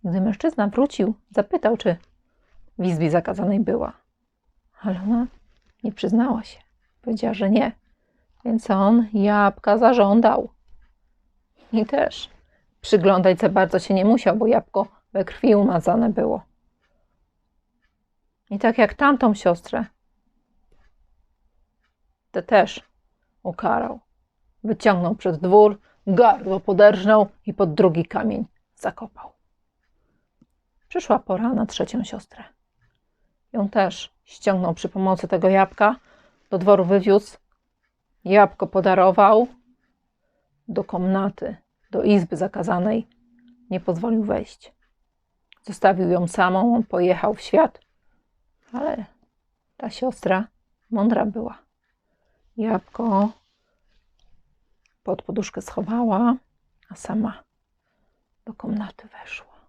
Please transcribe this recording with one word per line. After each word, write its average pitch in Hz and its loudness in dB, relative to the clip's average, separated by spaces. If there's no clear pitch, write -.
Gdy 185 -4
mężczyzna 214 -2
wrócił, 220 -2
zapytał, 226 -2
czy 170 -2
w 175 -6
izbie 165 0
zakazanej 185 -2
była. - -4
Ale 185 -6
ona 233 -2
nie - -4
przyznała 226 -2
się. - -20
Powiedziała, 226 -4
że 196 -2
nie. 226 2
Więc 226 -4
on 208 4
jabłka 208 2
zażądał. 226 4
I 220 0
też - -4
przyglądać 185 4
za 196 0
bardzo 190 0
się 185 -2
nie 190 0
musiał, 214 2
bo 220 -2
jabłko 220 -2
we 190 -4
krwi - 0
umazane 202 0
było. - -4
I 202 -8
tak 226 0
jak 214 2
tamtą 269 2
siostrę, 190 -2
tę 190 -8
też 202 0
ukarał. - -4
Wyciągnął 202 0
przed 180 -4
dwór, 202 4
gardło 190 2
poderżnął 202 4
i - -8
pod 170 -2
drugi 170 2
kamień 214 -6
zakopał. - -14
Przyszła - -2
pora 208 -4
na 254 -2
trzecią - -6
siostrę. - -18
Ją 202 -4
też 196 -4
ściągnął 185 -2
przy - -8
pomocy 190 -2
tego 185 0
jabłka, 190 2
do 190 -2
dworu 190 4
wywiózł, 196 2
jabłko 196 4
podarował, 190 4
do 185 -6
komnaty, 190 -4
do - -4
izby 190 2
zakazanej 190 -4
nie 185 -4
pozwolił 208 -4
wejść. - -8
Zostawił 190 0
ją 180 0
samą, 190 0
on 226 -2
pojechał 180 -2
w - -18
świat, - 0
ale 247 -8
ta - -12
siostra 226 -4
mądra 220 0
była. - -10
Jabłko 214 -2
pod 190 -6
poduszkę 196 -10
schowała, 226 -2
a 190 -18
sama 214 -8
do 226 -16
komnaty 208 -10
weszła. - -20